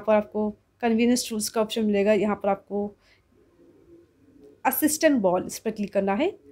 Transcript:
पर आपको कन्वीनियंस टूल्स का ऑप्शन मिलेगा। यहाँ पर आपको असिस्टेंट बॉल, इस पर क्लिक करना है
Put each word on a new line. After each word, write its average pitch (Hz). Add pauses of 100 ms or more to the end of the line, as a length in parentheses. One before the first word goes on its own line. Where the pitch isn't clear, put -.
पर 214
आपको 214 (320)
कन्वीनियंस 240
टूल्स 214
का 233
ऑप्शन 220
मिलेगा। 202
यहाँ 202
पर 202
आपको 202 (1800)
असिस्टेंट 302
बॉल, 185
इस -
पर 220
क्लिक 208
करना 196
है 311 (200)